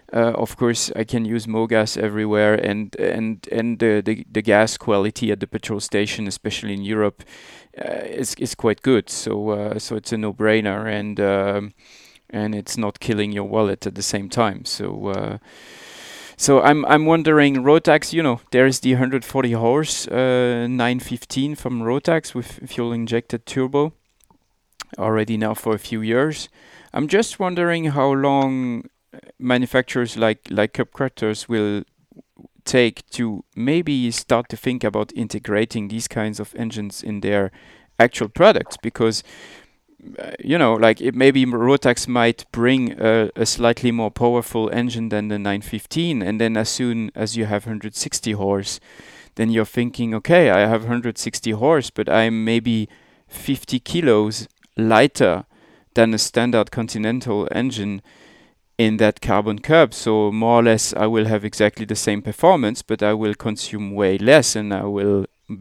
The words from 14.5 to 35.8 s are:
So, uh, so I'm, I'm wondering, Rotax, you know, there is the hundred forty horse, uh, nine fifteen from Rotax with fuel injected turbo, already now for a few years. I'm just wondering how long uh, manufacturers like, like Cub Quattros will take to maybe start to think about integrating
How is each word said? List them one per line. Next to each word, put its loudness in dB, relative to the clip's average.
So, -8
uh, -6
so 4
I'm, 6
I'm 6
wondering, 4
Rotax, 4
you -2
know, 0
there 6
is 0
the 2
hundred 0
forty -2
horse, 0
uh, 0
nine -2
fifteen -6
from -6
Rotax -2
with -12
fuel -4
injected -6
turbo, -2
already -2
now -2
for -2
a -4
few -8
years. -2
I'm -4
just -2
wondering -2
how 2
long 0
uh, -20
manufacturers 0
like, 0
like 0
Cub -4
Quattros -4
will -2
take 2
to -6
maybe 0
start 0
to -12
think -4
about -2
integrating -4